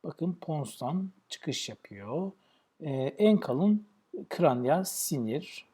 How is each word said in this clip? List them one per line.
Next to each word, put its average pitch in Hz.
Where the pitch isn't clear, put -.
Bakın 170
ponstan 160
çıkış -
yapıyor. 113
Ee, 156
en 208
kalın 196
kraniyal 143
sinir. 135